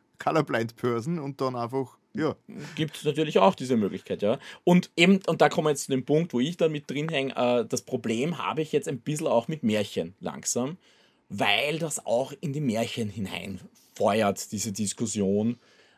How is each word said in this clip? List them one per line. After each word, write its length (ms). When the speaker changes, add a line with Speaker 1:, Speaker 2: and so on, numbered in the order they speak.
Speaker 1:
colorblind 600
Person 420
und 220
dann 140
einfach, 420
ja. 220
Speaker 2:
Gibt's 280
natürlich 360
auch 160
diese 220
Möglichkeit, 440
ja. 180
Und 320
eben, 320
und 140
da 80
kommen 180
wir 40
jetzt 140
zu 60
dem 140
Punkt, 280
wo 60
ich 180
da 120
mit 200
drin 200
häng, 220
äh, 340
das 180
Problem 560
habe 220
ich 100
jetzt 180
ein 100
bisschen 280
auch 220
mit 140
Märchen 580
langsam, 560
weil 500
das 260
auch 360
in 120
die 80
Märchen 480
hineinfeuert, 1400
diese 200
Diskussion, 880